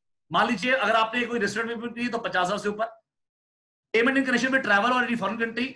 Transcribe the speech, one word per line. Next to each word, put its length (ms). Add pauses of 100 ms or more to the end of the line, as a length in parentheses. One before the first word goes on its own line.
(320)
मान 160
लीजिए 240
अगर 240
आपने 300
कोई 140
restaurant 320
में 80
पेमेंट 180
की 100
तो 100
पचास 280
हजार 120
से 120
ऊपर, 340 (920)
payment 220
in 120
connection 280
with 140
travel 260
or 100
any 140
foreign 240
country 300